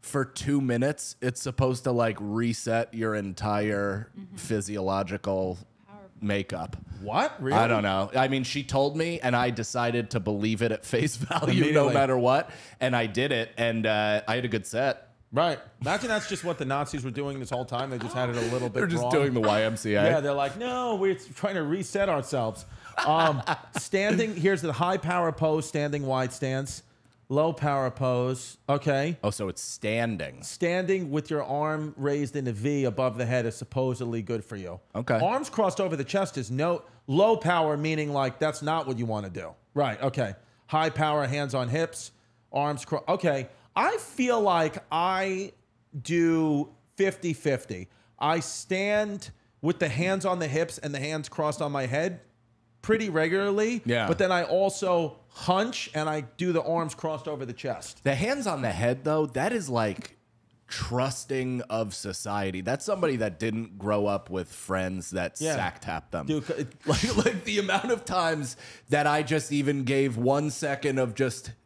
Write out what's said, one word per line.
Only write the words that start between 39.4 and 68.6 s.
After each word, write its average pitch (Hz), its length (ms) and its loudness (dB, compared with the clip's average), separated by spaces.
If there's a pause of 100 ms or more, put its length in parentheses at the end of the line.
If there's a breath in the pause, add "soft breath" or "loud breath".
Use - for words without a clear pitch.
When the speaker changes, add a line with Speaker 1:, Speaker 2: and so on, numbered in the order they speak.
Speaker 3:
Right, 135 260 0
okay. 123 340 0 (340 soft breath)
High 156 220 2
power, 151 360 2
hands 143 260 -2
on 127 160 -2
hips, 160 440 -2 (400 soft breath)
arms 143 320 0
cro-, - 240 -4
okay. 156 400 0 (300 loud breath)
I 359 200 2
feel 247 420 0
like 170 380 2 (120)
I 185 640 0 (480)
do 160 720 4 (260)
fifty 190 380 0
fifty. 117 540 -2 (300 soft breath)
I 160 220 2
stand 202 880 -2 (320 soft breath)
with 170 200 0
the 165 100 2
hands 175 340 0
on 185 140 0
the 160 100 -2
hips 160 300 -2
and 147 160 -6
the 139 40 -4
hands 151 300 -4
crossed 151 320 0
on 147 120 -2
my 139 120 0
head 156 360 -2 (600)
pretty 220 300 2
regularly. 196 760 2
Speaker 1:
Yeah. 233 240 2
Speaker 3:
But 170 80 2
then 185 160 4
I 175 120 4
also 185 720 2 (100)
hunch - 640 0
and 156 160 0
I 151 140 -2 (160)
do 180 160 2
the 160 80 4
arms 165 320 0
crossed 156 340 -6
over 139 160 -6
the 123 80 -10
chest. - 500 -8
Speaker 1:
The 139 120 2
hands 233 320 0
on 151 160 -2
the 117 80 2
head, 120 340 0
though, 156 220 2
that 135 260 0
is, 202 160 -2
like, 110 480 -2 (520)
trusting 127 960 -2
of 110 320 -4
society. 98 640 -4
That's 113 240 -4
somebody 180 320 0
that 107 220 -2
didn't 110 400 -4
grow 104 280 2
up 101 240 -2
with 90 180 -4
friends 92 640 -4
that 87 300 -2
Speaker 3:
Yeah. 156 160 -2
Speaker 1:
sack 90 240 -4
tap 82 300 -8
them. 78 160 -6
Speaker 3:
Dude, 151 200 -2
c-, 165 80 -4
it 139 140 -4 (100)
Speaker 1:
<laughs> - 80 -12
Like, 175 380 0
like, 220 200 0
the 208 140 -2
amount 202 320 0
of 233 140 -2
times 165 520 -2 (340 loud breath)